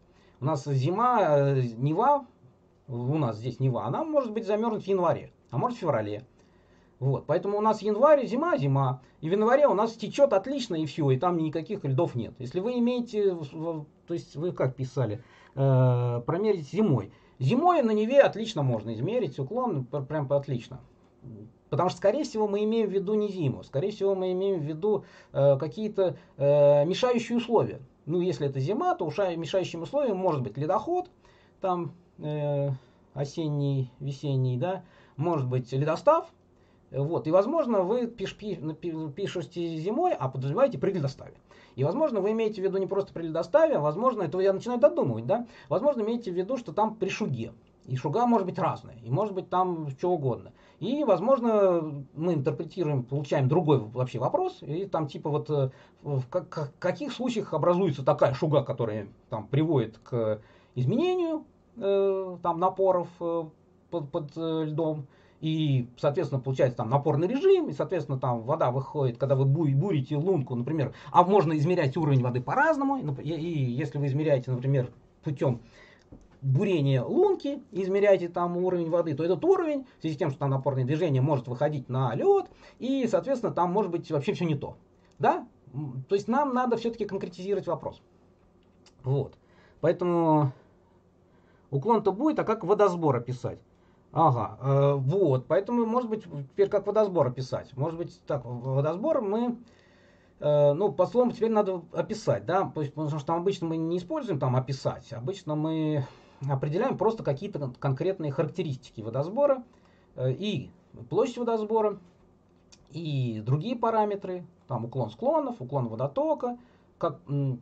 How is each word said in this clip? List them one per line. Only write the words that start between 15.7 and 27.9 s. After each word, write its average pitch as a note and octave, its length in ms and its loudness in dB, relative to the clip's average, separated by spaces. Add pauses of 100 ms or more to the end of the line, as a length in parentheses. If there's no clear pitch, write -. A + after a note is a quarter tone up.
промерить F3+ 460 0
зимой. D#3+ 420 2 (260)
Зимой C#4+ 440 4
на A3+ 80 2
Неве A3 300 6
отлично G3+ 420 0
можно A#2 320 -2
измерить F3 440 -2
уклон, E3+ 460 -4
пр-, C#3+ 200 -6
прям D3 280 -4
отлично. C3 480 -2 (920)
Потому F3 200 0
что, - 80 -10
скорее A#3+ 260 2
всего, G#3+ 220 -2
мы G3+ 180 -2
имеем A3 240 2
в F#3 40 -4
виду G3 220 0
не G#3 140 0
зиму. C#3+ 360 -4
Скорее F3 260 -2
всего, G3 240 0
мы F#3 180 -2
имеем F#3+ 280 0
в C#3+ 40 -4
виду, D#3+ 400 -2 (280)
э, C#3 260 6
какие-то, F#3+ 580 -2 (200)
э, C#3+ 480 6
мешающие A#3 540 0
условия. F3+ 420 0 (260)